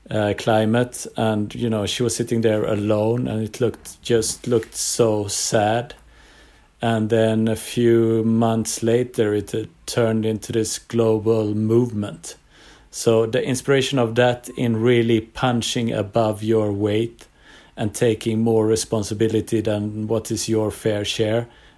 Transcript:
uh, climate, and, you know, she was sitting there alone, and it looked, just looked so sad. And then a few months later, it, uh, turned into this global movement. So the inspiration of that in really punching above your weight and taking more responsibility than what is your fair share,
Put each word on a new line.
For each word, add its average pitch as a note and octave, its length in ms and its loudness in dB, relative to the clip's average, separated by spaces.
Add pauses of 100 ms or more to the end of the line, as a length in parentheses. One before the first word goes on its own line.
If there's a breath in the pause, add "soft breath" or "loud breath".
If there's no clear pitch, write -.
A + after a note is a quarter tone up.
uh, G#2 280 0
climate, A2+ 680 0 (100)
and, G#2+ 400 -2
you A#2+ 140 -4
know, G#2+ 160 -2
she - 180 -4
was A#2 120 0
sitting A#2 260 -2
there G#2+ 240 2
alone, G#2+ 600 0
and A2 160 -4
it - 180 -6
looked, - 400 -4
just - 460 0
looked A#2 280 0
so G#2+ 520 0
sad. A2+ 640 -2 (880 soft breath)
And A2+ 300 0
then A2 360 2
a A2 80 0
few A2+ 680 2
months A2+ 580 0
later, A#2 520 0
it, G2+ 200 -4
uh, A2 100 -6 (200)
turned A2 400 0
into A2 260 -4
this A2 280 -2
global A2 760 0
movement. A2 800 0 (540 soft breath)
So A2+ 360 2
the A#2 160 0
inspiration C3 580 0
of A2+ 160 0
that B2 420 2
in A#2 240 0
really A#2 400 4
punching A#2+ 720 -2
above G#2+ 500 0
your A2 300 2
weight G#2+ 540 -2 (500 loud breath)
and G#2 160 -4
taking A2 480 0
more A2+ 240 4
responsibility A2 960 0
than G#2+ 460 -4
what A2 240 -2
is A2 180 -4
your A2 220 0
fair G#2 340 -2
share, A2 420 -2 (300 soft breath)